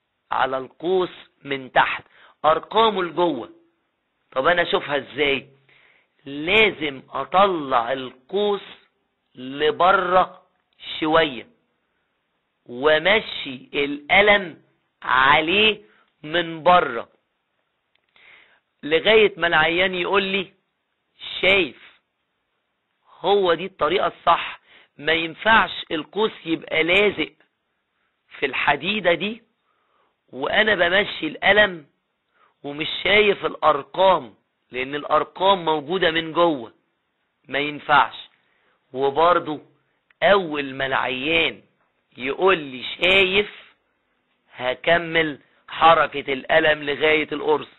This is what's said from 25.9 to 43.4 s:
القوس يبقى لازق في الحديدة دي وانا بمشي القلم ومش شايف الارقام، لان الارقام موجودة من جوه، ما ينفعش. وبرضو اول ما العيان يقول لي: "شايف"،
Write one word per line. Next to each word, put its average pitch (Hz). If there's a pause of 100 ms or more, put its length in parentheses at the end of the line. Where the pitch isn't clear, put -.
القوس 185 (140)
يبقى 160
لازق 180 (1080)
في 143
الحديدة 165
دي 202 (840)
وانا 196
بمشي 175
القلم 180 (800)
ومش 143 (160)
شايف 196
الارقام، 151 (360)
لان 131
الارقام 156
موجودة 160
من 160
جوه، 147 (720)
ما 131
ينفعش. 147 (800)
وبرضو 156 (640)
اول 151
ما 135
العيان 131 (560)
يقول 175
لي: 131
"شايف"، 190 (760)